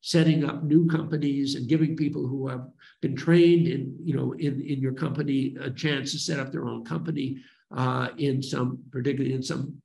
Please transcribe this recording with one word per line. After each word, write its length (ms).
setting 420
up 180
new 240
companies 680
and 140
giving 280
people 300
who 220
have 180
been 160
trained 500
in, 360
you 120
know, 180
in, 280
in 200
your 120
company 680
a 100
chance 420
to 60
set 200
up 140
their 140
own 180
company, 580
uh, 340
in 240
some, 360
particularly 440
in 80
some 420